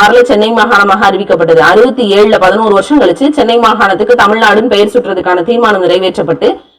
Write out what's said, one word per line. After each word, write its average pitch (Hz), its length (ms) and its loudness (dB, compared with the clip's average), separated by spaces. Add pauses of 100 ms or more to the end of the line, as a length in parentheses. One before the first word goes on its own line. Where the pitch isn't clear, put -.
ஆறுல 233 200 4
சென்னை 220 300 0
மாகாணமாக 208 580 0
அறிவிக்கப்பட்டது. 170 480 0
அறுபத்தி 214 560 2
ஏழுல, 208 260 2
பதினோரு 202 340 0
வருஷம் 262 260 0
கழிச்சு 226 300 0
சென்னை 233 280 -2
மாகாணத்துக்கு 202 560 0
தமிழ்நாடுன்னு 214 540 0
பெயர் 208 180 0
சுட்டுறதுக்கான 185 560 -2
தீர்மானம் 220 400 -2
நிறைவேற்றப்பட்டு, 180 800 -2 (180)